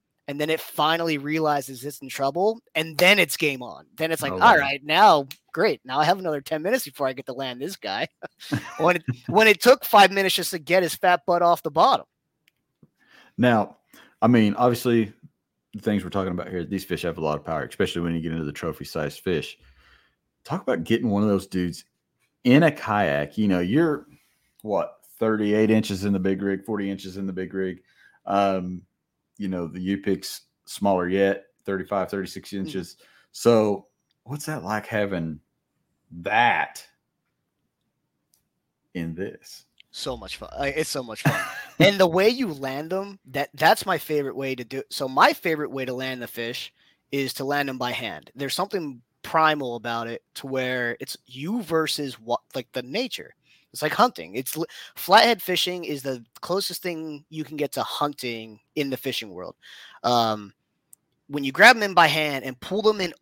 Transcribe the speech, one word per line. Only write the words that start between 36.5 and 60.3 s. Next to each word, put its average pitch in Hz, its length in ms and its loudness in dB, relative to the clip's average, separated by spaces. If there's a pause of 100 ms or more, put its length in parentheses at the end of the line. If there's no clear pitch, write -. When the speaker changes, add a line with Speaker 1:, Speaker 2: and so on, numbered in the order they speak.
Speaker 2:
in 85 200 -6
this? - 500 -12 (260)
Speaker 1:
So - 260 -10
much 98 200 -14
fun. - 220 -16
Like, 139 180 -4
it's 156 140 -4
so 139 120 -6
much 113 200 -14
fun. - 180 0
Speaker 2:
<laughs> - 380 -10
Speaker 1:
And 196 200 6
the 185 80 6
way 185 220 4
you 247 240 0
land 139 380 -8
them, 196 280 -6 (120)
that, 143 240 -4
that's 165 320 4
my 180 120 0
favorite 143 380 -2
way 135 180 -4
to 123 80 -8
do 131 180 -10
it. - 120 -12
So 135 160 -4
my 160 240 6
favorite 151 400 -4
way 135 120 -4
to 127 100 -4
land 131 280 -6
the 113 60 -8
fish 120 440 -8 (380)
is 135 240 -2
to 139 100 -8
land 143 240 -2
'em 131 100 -8
by 123 140 -4
hand. 104 440 -10
There's 135 180 -6
something 170 460 -6 (220)
primal 151 540 2
about 117 320 -4
it 117 140 -10 (120)
to - 120 -14
where 127 540 -4
it's - 160 -12 (100)
you 160 360 -6
versus 151 580 -2
what, 117 200 -4 (140)
like, 131 180 -8
the 127 100 -6
nature. 151 520 -8 (380)
It's - 100 -12
like 151 100 -2
hunting. 92 420 0
It's 131 220 -8
li-, 165 100 -4 (300)
flathead 226 440 4
fishing 180 440 -4
is 143 180 -6
the 131 200 -6 (200)
closest 185 400 -4
thing 160 480 -10
you 156 140 -8
can 151 120 -14
get 143 160 -4
to 127 100 -4
hunting 117 800 -6 (160)
in 139 140 -2
the 127 80 -4
fishing 117 320 -6
world. 87 260 -14 (460)
Um, 110 500 0 (760)